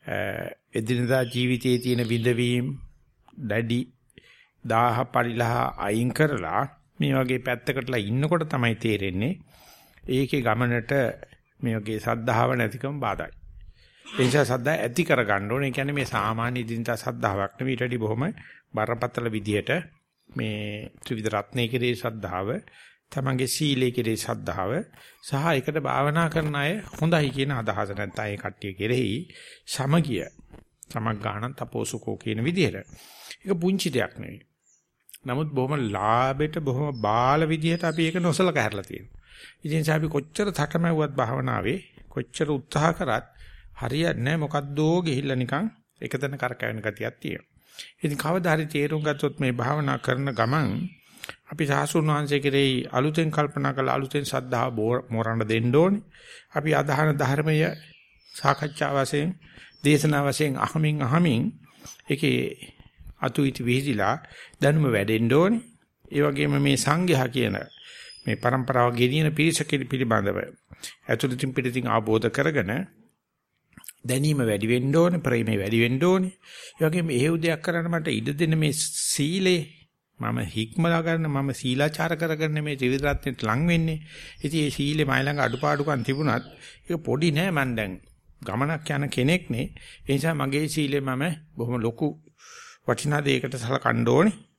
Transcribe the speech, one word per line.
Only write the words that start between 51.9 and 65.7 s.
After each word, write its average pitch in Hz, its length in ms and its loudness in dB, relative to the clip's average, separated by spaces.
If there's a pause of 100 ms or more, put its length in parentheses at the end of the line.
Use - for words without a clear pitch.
වහන්සේ 147 340 2
කෙරෙහි 139 340 4 (140)
අලුතෙන් 151 420 2
කල්පනා 147 420 0
කරලා 131 220 0
අලුතෙන් 139 300 -2
ශ්‍රද්ධාව 127 480 2
බෝ-, 113 340 0
මෝරන්න 113 360 0
දෙන්න 113 320 2
ඕනේ. 190 280 6 (480)
අපි 151 220 -2
අදහන 147 400 2
ධර්මය 147 440 2 (760)
සාකච්ඡා 143 600 0
වශයෙන්, 143 340 0 (500)
දේශනා 147 440 4
වශයෙන් 143 340 0
අහමින් 151 460 0
අහමින් 139 400 4 (600)
ඒකේ 143 340 0 (760)
අතු 131 260 -2
ඉති 135 200 0
විහිදිලා 120 540 0 (400)
දැනුම 147 300 4
වැඩෙන්න 110 460 4
ඕනේ. 196 300 4 (420)